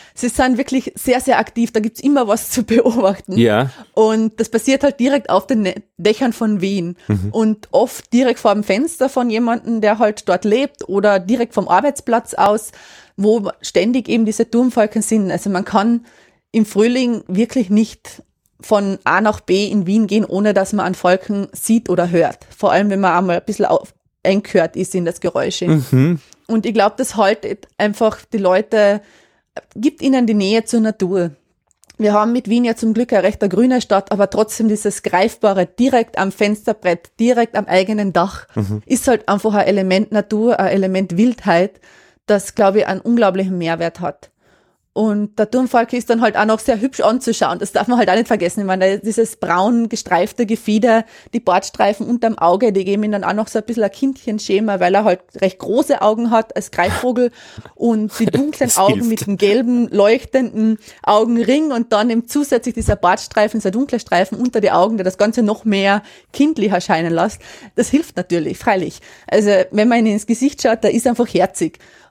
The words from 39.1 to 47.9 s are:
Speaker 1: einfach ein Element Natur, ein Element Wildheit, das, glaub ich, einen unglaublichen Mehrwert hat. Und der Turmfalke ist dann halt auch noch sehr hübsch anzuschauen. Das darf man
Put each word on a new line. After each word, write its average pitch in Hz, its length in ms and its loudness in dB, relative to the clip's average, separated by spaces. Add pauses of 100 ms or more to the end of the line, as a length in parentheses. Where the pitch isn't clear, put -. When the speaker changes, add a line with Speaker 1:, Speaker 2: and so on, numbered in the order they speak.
Speaker 1:
einfach 208 260 0
ein 202 120 2
Element 190 440 0
Natur, 214 480 0
ein 190 140 0
Element 190 460 -2
Wildheit, 208 640 0 (440)
das, 202 300 -2
glaub 196 220 2
ich, 214 100 2
einen - 160 -6
unglaublichen 190 560 0
Mehrwert 165 420 -4
hat. 156 300 -10 (640)
Und 208 440 -2
der 214 100 0
Turmfalke 247 460 0
ist 240 120 -4
dann 226 120 2
halt 226 160 0
auch 214 80 2
noch 220 160 0
sehr 220 200 -2
hübsch 262 200 -4
anzuschauen. 214 580 0
Das 196 140 -8
darf - 160 -2
man 240 100 0